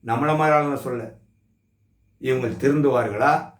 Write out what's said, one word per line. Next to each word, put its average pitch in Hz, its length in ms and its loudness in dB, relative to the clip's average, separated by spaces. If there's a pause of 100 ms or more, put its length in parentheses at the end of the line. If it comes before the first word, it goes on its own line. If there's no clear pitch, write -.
நம்மள 139 320 0
மாதிரி 156 200 2
ஆளுங்க 143 180 0
சொல்ல, 120 420 -8 (1000)
இவங்க 127 300 -2
திருந்துவார்களா? 131 1120 0